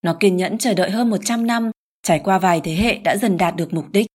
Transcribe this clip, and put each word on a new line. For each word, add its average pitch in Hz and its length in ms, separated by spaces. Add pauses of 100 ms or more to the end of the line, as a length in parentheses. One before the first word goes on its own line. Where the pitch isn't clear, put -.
Nó 170 180
kiên 202 160
nhẫn 185 220
chờ 233 160
đợi 180 160
hơn 233 200
một 208 140
trăm 233 220
năm, 233 240 (320)
trải 156 220
qua 190 140
vài 175 260
thế 160 100
hệ 214 240
đã 147 180
dần 202 200
đạt 170 200
được 165 180
mục 160 180
đích. 208 220